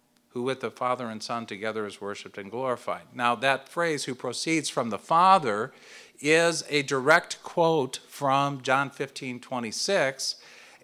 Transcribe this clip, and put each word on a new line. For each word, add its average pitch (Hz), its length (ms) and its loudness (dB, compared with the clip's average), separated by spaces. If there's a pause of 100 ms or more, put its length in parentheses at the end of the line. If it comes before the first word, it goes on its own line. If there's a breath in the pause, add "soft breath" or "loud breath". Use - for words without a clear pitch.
(300)
who 123 140 -6
with 131 180 -2
the 113 100 -4
Father 123 360 -2
and 110 140 -8
Son 117 240 -6
together 107 400 -4
is 98 140 -10
worshipped 101 380 -10
and 98 120 -10
glorified." 117 540 -4 (100)
Now, 120 220 0
that 131 320 0
phrase, 165 380 -4
"who 131 100 -6
proceeds 139 540 -4
from - 220 -2
the 98 60 -2
Father," 165 760 4 (480 loud breath)
is 160 480 4
a 147 140 2
direct 139 600 2
quote 160 640 0
from 139 540 0
John 135 300 2
fifteen 131 500 -8
twenty-six, 131 960 -2 (460 loud breath)